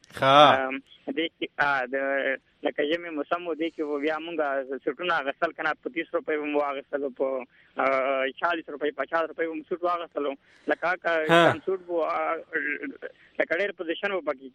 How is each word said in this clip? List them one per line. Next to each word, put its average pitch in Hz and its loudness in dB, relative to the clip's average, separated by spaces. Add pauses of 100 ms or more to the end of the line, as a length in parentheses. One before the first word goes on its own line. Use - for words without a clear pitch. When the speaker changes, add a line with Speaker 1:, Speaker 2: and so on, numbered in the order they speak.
(200)
Speaker 1:
ښه. 135 10
Speaker 2:
ام، 135 -4 (280)
دې 151 -2
کې، - -8 (100)
ا، 139 0
د، 127 -6 (680)
لکه 143 -2
ژمي 170 -2
موسم 170 -4
و، 160 -4
دې 160 -4
کې - -6
به 147 -4
بیا 156 -2
مونږ 165 -10 (480)
سوټونه 170 -4
اخیستل، 156 -2
که 165 -10
نه، 156 0
په - -10
تیس 160 -6
روپۍ 165 -2
به 147 -4
مو 147 0
واخیستلو، 139 -4
په، 131 -4 (320)
ا، 131 2 (560)
چالیس 170 -2
روپۍ، 147 -4
پچاس 160 -2
روپۍ 165 -4
به 160 -4
مو 156 -8
سوټ 170 -6
واخیستلو. 165 -2 (340)
لکه 151 0
هغه 170 0
Speaker 1:
ها. 165 8
Speaker 2:
کم 160 -2
سوټ 190 -2
به، 180 -6
ا، 160 0 (1040)
لکه 156 0
ډېر 196 0
پوزیشن 175 -4
به 190 -2 (100)
پکې 135 -8